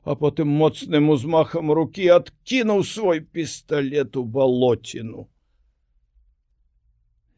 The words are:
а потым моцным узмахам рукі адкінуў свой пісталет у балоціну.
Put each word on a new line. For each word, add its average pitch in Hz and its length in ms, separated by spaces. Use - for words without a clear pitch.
а 147 140
потым 147 320
моцным 151 540
узмахам 156 580
рукі 160 460
адкінуў 214 680
свой 180 380
пісталет 143 960
у 123 80
балоціну. 123 1040